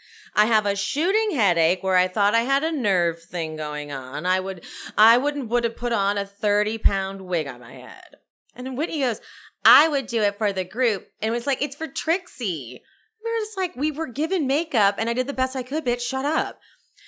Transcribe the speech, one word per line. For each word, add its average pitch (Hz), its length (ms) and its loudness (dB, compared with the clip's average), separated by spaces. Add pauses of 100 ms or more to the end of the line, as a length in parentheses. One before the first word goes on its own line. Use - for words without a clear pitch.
(360)
I 208 120 4
have 220 180 2
a 202 100 2
shooting 392 560 0
headache 185 500 2
where 185 140 2
I 185 120 4
thought 208 280 2
I 233 60 2
had 269 220 0
a 330 80 0
nerve 190 520 0
thing 160 320 -6
going 147 360 -4
on. 139 340 -6
I 185 140 2
would, 185 260 -6 (320)
I 226 200 8
wouldn't, 269 320 -2
would 233 140 2
have 226 140 -2
put 240 160 -2
on 202 240 2
a 202 80 -2
thirty 208 520 0
pound 196 440 0
wig 175 260 0
on 123 140 -8
my 120 120 -14
head." 120 440 -14 (360)
And 254 140 -8
then 262 80 -8
Whitney 320 240 -2
goes, 240 220 -2 (420)
"I 269 240 8
would 269 200 -2
do 226 140 -2
it 202 160 2
for 208 140 0
the 185 140 -2
group." 214 420 -2 (140)
And 220 80 0
it - 20 0
was 233 160 -2
like, 269 140 0
"It's 285 140 -4
for 320 120 -6
Trixie." 190 960 -4 (400)
Meredith's 453 340 -4
like, 359 180 -2
"We 294 160 0
were 285 160 -4
given 302 380 0
makeup 254 520 2
and 226 120 -2
I 233 40 0
did 240 140 -2
the 277 60 -4
best 262 220 -2
I 254 80 -4
could, 277 220 -4
bitch. 240 160 0
Shut 262 240 -4
up." 220 340 -2 (480)